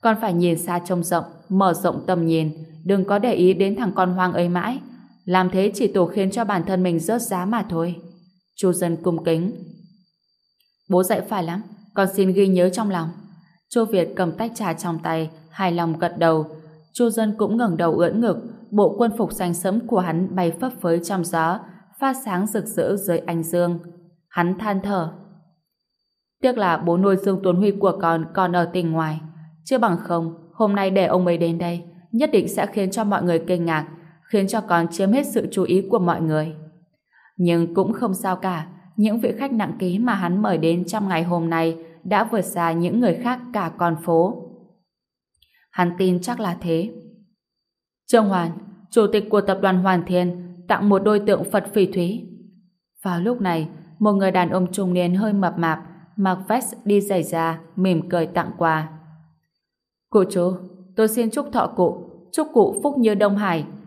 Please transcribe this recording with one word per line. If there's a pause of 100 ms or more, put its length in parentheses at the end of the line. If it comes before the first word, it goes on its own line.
Con
phải
nhìn
xa
trông
rộng, (240)
mở
rộng
tầm
nhìn, (320)
đừng
có
để
ý
đến
thằng
con
hoang
ấy
mãi. (440)
Làm
thế
chỉ
tổ
khiến
cho
bản
thân
mình
rớt
giá
mà
thôi. (600)
Chu
Dân
cung
kính. (1400)
Bố
dạy
phải
lắm, (320)
con
xin
ghi
nhớ
trong
lòng. (640)
Chu
Việt
cầm
tách
trà
trong
tay, (200)
hài
lòng
gật
đầu. (460)
Chu
Dân
cũng
ngẩng
đầu
ưỡn
ngực, (340)
bộ
quân
phục
xanh
sẫm
của
hắn
bay
phấp
phới
trong
gió, (400)
phát
sáng
rực
rỡ
dưới
ánh
dương. (500)
Hắn
than
thở. (1300)
Tiếc
là
bố
nuôi
Dương
Tuấn
Huy
của
con (100)
còn
ở
tỉnh
ngoài, (440)
chứ
bằng
không, (180)
hôm
nay
để
ông
ấy
đến
đây, (300)
nhất
định
sẽ
khiến
cho
mọi
người
kinh
ngạc, (340)
khiến
cho
con
chiếm
hết
sự
chú
ý
của
mọi
người. (840)
Nhưng
cũng
không
sao
cả, (300)
những
vị
khách
nặng
ký
mà
hắn
mời
đến
trong
ngày
hôm
nay (280)
đã
vượt
xa
những
người
khác (120)
cả
con
phố. (1200)
Hắn
tin
chắc
là
thế. (1160)
Trương
Hoàn, (400)
chủ
tịch
của
tập
đoàn
Hoàn
Thiên, (140)
tặng
một
đôi
tượng
Phật
phỉ
thúy. (760)
Vào
lúc
này, (300)
một
người
đàn
ông
trung
niên
hơi
mập
mạp, (380)
mặc (100)
vest (100)
đi
giày
da, (160)
mỉm
cười
tặng
quà. (1200)
"Cô
chú, (400)
tôi
xin
chúc
thọ
cụ, (220)
chúc
cụ
phúc
như
Đông
Hải (220)